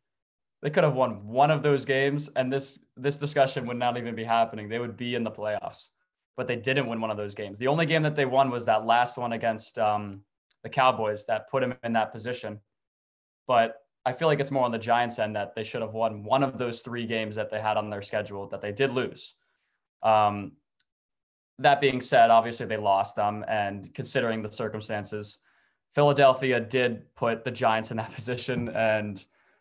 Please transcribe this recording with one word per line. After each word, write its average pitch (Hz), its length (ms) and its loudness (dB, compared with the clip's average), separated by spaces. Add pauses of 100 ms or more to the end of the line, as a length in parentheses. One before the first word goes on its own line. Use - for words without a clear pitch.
(640)
They 151 80 -2
could 156 140 4
have 143 100 4
won 113 320 0
one 131 240 4
of 151 120 2
those 143 220 2
games, 139 520 0
and 127 160 0
this, - 280 -6 (160)
this 143 200 -2
discussion 139 500 0
would 120 120 -6
not 123 180 0
even 117 180 -6
be 113 100 -8
happening. 113 440 0
They 113 100 -4
would 120 180 -6
be 120 180 -6
in 117 100 -2
the 110 60 -4
playoffs, - 580 -8 (480)
but 127 100 -6
they 120 100 -2
didn't 131 300 0
win 117 140 -6
one 110 100 -2
of 104 60 -4
those 101 180 -6
games. 104 240 -10
The 123 100 0
only 160 180 2
game 156 160 2
that 151 120 0
they 143 120 2
won 131 240 4
was 120 160 -4
that 110 180 4
last 120 320 4
one 120 160 -4
against, 113 460 -4
um, 104 440 -2 (400)
the 113 60 -12
Cowboys 113 560 2
that 107 260 -2
put 135 120 -2
'em 123 200 -2
in 117 120 -2
that 110 180 0
position. 110 480 -10 (880)
But 117 400 2 (180)
I 127 80 0
feel 160 160 0
like 147 120 4
it's - 100 -4
more 135 140 2
on 120 80 2
the 113 60 -2
Giants' 117 400 0
end 107 180 -2
that 101 180 -6
they 110 100 -6
should 117 180 -8
have 107 120 -6
won 107 300 -2
one 131 180 2
of 131 160 -2
those 120 240 -6
three 117 240 -8
games 110 300 -4
that 107 140 -4
they 107 100 -4
had 107 160 0
on 107 140 -2
their 101 120 -8
schedule 101 460 -6
that 98 120 -10
they 104 120 -6
did 131 200 0
lose. - 420 -6 (680)
Um, 104 500 2 (1080)
that 139 220 6
being 131 200 4
said, 120 300 6
obviously 117 360 4
they 110 120 -2
lost 101 380 0
them, 104 300 -2
and 101 480 -4
considering 113 480 -2
the 104 80 -8
circumstances, 107 880 -8 (560)
Philadelphia 135 640 4
did 120 540 -2
put 117 300 -2
the 127 60 -6
Giants 110 400 0
in 113 80 -6
that 107 140 -8
<laughs> - 20 -18
position. 120 560 -6
And, 107 520 0 (380)